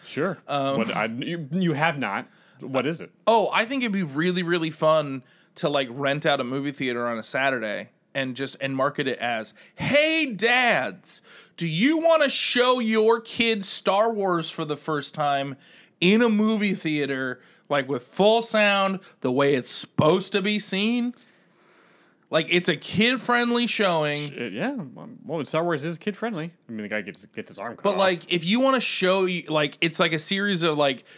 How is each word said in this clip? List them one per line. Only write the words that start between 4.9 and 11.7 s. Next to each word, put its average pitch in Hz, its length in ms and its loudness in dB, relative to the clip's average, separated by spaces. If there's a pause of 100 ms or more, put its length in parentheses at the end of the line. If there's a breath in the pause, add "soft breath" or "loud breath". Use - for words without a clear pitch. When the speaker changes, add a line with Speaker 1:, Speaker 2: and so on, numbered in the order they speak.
Speaker 2:
to, 160 140 0
like, 139 220 0
rent 143 340 -2
out 143 160 2
a - 20 -2
movie 139 300 -4
theater 120 340 -2
on 117 100 -4
a 107 60 -8
Saturday 113 680 -2 (240)
and 131 220 -4
just, 131 240 -8
and 135 160 -6
market 139 320 -2
it 123 120 -4
as, 117 340 -4 (220 loud breath)
"Hey, 311 500 2
dads, 214 960 0 (360 loud breath)
do 170 100 -4
you 226 300 2